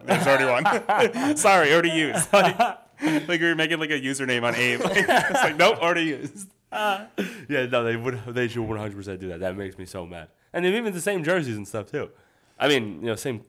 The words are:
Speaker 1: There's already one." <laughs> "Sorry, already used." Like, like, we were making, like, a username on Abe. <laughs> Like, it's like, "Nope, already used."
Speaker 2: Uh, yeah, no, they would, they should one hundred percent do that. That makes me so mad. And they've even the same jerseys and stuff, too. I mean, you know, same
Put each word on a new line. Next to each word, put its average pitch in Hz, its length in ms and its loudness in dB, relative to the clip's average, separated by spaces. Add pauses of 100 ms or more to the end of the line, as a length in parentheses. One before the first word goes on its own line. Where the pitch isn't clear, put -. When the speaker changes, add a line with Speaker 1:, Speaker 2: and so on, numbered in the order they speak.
Speaker 1:
There's 156 220 2
already 135 180 4
one." 208 920 2
<laughs> - 0 -
"Sorry, 180 360 6
already 170 180 4
used." 156 420 0
Like, 180 220 6 (460)
like, 285 400 0
we 170 60 2
were 165 80 2
making, 160 240 0
like, 156 100 -4
a 151 100 0
username 131 440 -2
on 120 120 2
Abe. 120 240 2
<laughs> - 40 -2
Like, 190 140 0
it's 202 460 2
like, 156 140 0
"Nope, 190 240 4
already 170 240 0
used." 160 440 -8 (220)
Speaker 2:
Uh, 208 340 -4 (440)
yeah, 135 160 0
no, 120 180 0
they 117 140 0
would, 120 300 -4
they 120 200 -2
should 117 140 -4
one 110 160 -4
hundred 104 180 -8
percent 98 240 -10
do 92 100 -10
that. 85 120 -10
That 92 160 -4
makes 95 200 -10
me 92 80 -14
so 90 200 -12
mad. 85 220 -16 (260)
And 175 100 -4
they've 185 120 2
even 226 180 -4
the 175 80 -6
same 196 220 -2
jerseys 147 340 -2
and 104 100 -10
stuff, - 240 -10
too. 139 180 -6 (500)
I 131 80 2
mean, 107 340 0
you 117 60 -6
know, 110 80 -2
same 120 320 -8